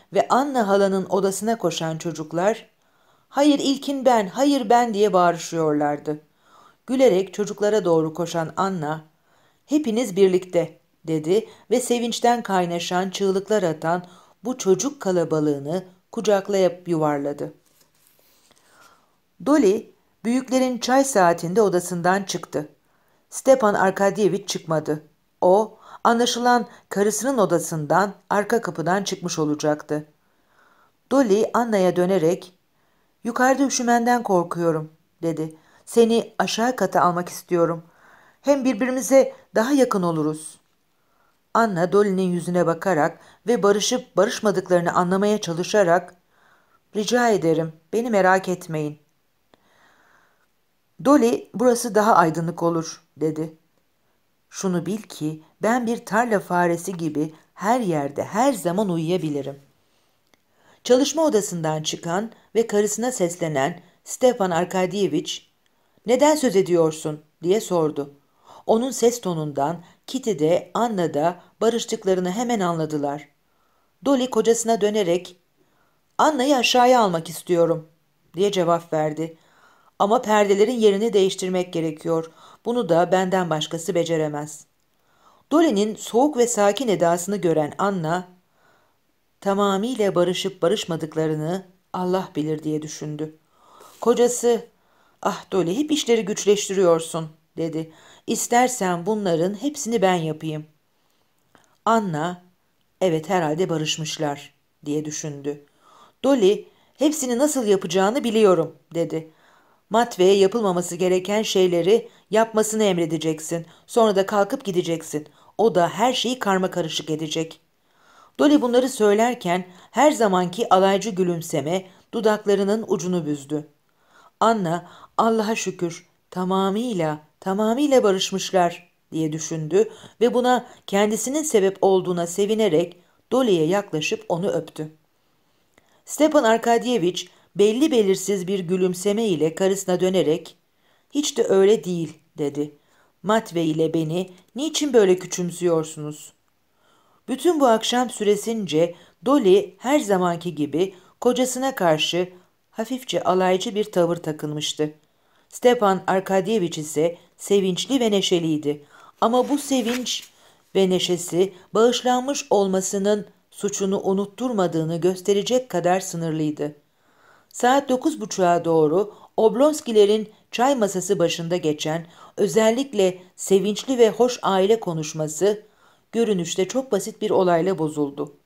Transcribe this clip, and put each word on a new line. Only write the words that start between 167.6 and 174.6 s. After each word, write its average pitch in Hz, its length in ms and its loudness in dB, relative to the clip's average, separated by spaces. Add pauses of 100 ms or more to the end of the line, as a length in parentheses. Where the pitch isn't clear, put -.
dokuz 254 320 -2
buçuğa 175 440 0
doğru 165 480 2 (240)
Oblonskilerin 220 920 4 (220)
çay 269 240 2
masası 190 440 -2
başında 170 380 -2
geçen, 156 480 -4 (320)
özellikle 208 800 2 (180)
sevinçli 202 640 0
ve 226 120 6
hoş 247 320 0
aile 196 380 2